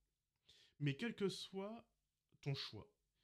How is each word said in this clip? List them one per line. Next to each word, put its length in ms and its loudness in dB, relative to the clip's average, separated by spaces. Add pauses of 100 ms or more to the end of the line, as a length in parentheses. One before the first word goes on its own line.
(800)
Mais 160 4
quel 200 0
que 140 4
soit 580 -6 (540)
ton 120 0
choix, 380 -6 (320)